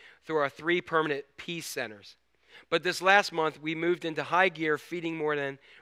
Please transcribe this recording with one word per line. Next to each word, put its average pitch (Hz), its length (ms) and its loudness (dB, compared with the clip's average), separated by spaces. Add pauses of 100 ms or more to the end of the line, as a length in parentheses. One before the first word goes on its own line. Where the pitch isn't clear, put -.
(260)
through 156 120 -2
our 139 120 2
three 170 320 -2
permanent 156 420 0 (140)
peace 170 280 -8
centers. 107 500 -10 (540)
But 160 140 0
this 175 180 -2
last 196 300 6
month, 156 300 -2
we 160 120 -4
moved 165 320 0
into 151 180 -4
high 180 260 4
gear, 156 280 0
feeding 165 380 -8
more 151 200 -2
than," 139 240 -6 (220)